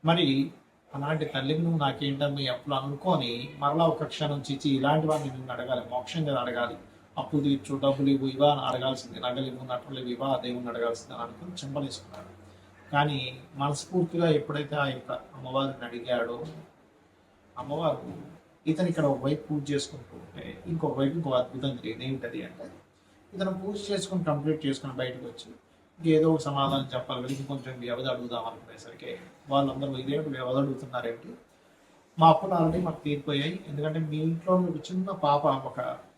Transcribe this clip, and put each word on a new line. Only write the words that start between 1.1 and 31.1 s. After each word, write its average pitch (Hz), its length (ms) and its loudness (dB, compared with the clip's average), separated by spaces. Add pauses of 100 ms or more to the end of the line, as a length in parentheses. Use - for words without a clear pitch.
తల్లిని 143 380 0
నువ్వు 165 160 2
"నాకేంటమ్మా 139 600 0
ఈ 135 80 -2
అప్పులు" 127 280 -2
అనుకొని 135 840 -2
మరలా 151 280 4
ఒక 156 180 2
క్షణం 143 480 -2
చిచి 139 180 0
ఇలాంటి 139 380 4
వాడిని 147 240 0
నిన్ను 127 220 -8
అడగాలి, 123 360 -2
మోక్షం 139 360 -2
కదా 135 140 0
అడగాలి, 120 380 -2 (400)
అప్పు - 200 0
తీర్చు, 139 400 2
డబ్బులు 139 320 4
ఇవ్వు, 135 180 4
ఇవా 135 240 6
అని 143 100 2
అడగాల్సింది, 127 580 -2
నగలు 127 260 -2
ఇవ్వు, 127 200 -8
నటులు 127 340 -6
ఇవ్వు, 123 120 -6
ఇవా 131 260 0
దేవుణ్ణి 123 320 -4
అడగాల్సింది 117 440 -4
అని 117 100 -8
అనుకుని 117 280 -12
చెంపలేసుకున్నాడు. - 840 -8 (560)
కానీ 139 520 2 (120)
మనస్ఫూర్తిగా 165 760 2
ఎప్పుడైతే 147 460 0
ఆ 143 100 2
యొక్క 131 260 -4
అమ్మవారిని 131 760 -4
అడిగాడో, 120 600 -2 (1120)
అమ్మవారు 135 800 -2 (320)
ఇతను 165 200 2
ఇక్కడ 160 180 2
ఒక 135 160 4
వైపు 143 260 0
పూజ 147 240 -2
చేసుకుంటూ - 460 -4
ఉంటే - 500 -14
ఇంకొక 156 300 -2
వైపు 139 180 2
ఇంకో 160 140 -2
అద్భుతం 127 480 0
జరిగింది. - 280 -8
ఏమిటది 120 380 -6
అంటే, - 280 -14 (600)
ఇతను 190 200 -2
పూజ 202 380 -4
చేసుకుని 185 320 0
కంప్లీట్ 147 420 2
చేసుకుని 135 280 -2
బయటకు 127 320 -4
వచ్చి - 260 -14 (480)
ఇంకేదో 160 340 8
ఒక 156 60 4
సమాధానం 139 540 2
చెప్పాలి 127 300 -4
కదా, 135 100 -4
ఇంకొంచెం 131 460 -6
వ్యవధి 120 300 -4
అడుగుదాం 120 360 -4
అనుకునేసరికి 117 720 -12 (320)
వాళ్ళందరూ 139 460 2
"ఇదేమిటి 143 340 -2
వ్యవధి 131 280 0
అడుగుతున్నారేమిటి? 127 800 -2 (840)